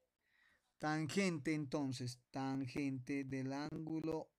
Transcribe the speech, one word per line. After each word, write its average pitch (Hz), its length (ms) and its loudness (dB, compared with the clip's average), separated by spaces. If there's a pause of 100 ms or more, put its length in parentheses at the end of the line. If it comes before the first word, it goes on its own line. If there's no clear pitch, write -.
(800)
Tangente, 156 760 2
entonces, 131 680 -2 (100)
tangente 135 920 0
del 135 280 -2
ángulo 156 880 -2